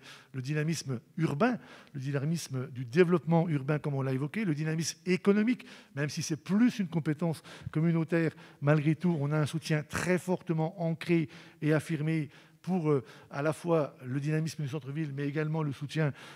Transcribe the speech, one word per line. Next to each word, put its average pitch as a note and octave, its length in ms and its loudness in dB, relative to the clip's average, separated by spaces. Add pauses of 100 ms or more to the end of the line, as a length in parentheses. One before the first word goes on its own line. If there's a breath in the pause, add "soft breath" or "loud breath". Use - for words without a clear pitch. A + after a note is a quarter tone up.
(320 loud breath)
le C3 80 -8
dynamisme D3 600 -2 (180)
urbain, E3 400 2 (340 loud breath)
le C#3+ 80 -10
dynamisme C#3 680 -4
du B2+ 180 -8
développement E3 640 4
urbain, C#3+ 280 0
comme D3 140 -4
on C3+ 80 -2
l'a C3+ 140 0
évoqué, D3+ 320 -2
le D#3+ 80 0
dynamisme D#3 500 -4
économique, G3+ 640 2 (300 loud breath)
même C#3+ 120 0
si D3+ 140 -4
c'est C#3+ 200 -4
plus G#3 360 4
une F#3+ 100 0
compétence D#3+ 540 -2 (300 loud breath)
communautaire, E3 600 2 (300 loud breath)
malgré D3+ 320 4
tout, F3 260 2
on C#3+ 100 -2
a D3+ 80 2
un D3+ 80 2
soutien D3+ 360 -2
très - 340 0
fortement E3+ 640 -2
ancré E3 460 0 (320 loud breath)
et D3+ 140 2
affirmé D#3 560 0 (320 loud breath)
pour, E3+ 280 0
euh, C#3 140 2 (260 loud breath)
à C#3+ 120 -6
la D3+ 100 0
fois D#3+ 520 0
le B2+ 160 -4
dynamisme D#3 420 -2
du C#3+ 60 -4
centre-ville, C#3+ 460 -6
mais C#3+ 120 -4
également D#3 360 -2
le D3 100 -2
soutien C#3+ 400 -2 (240 loud breath)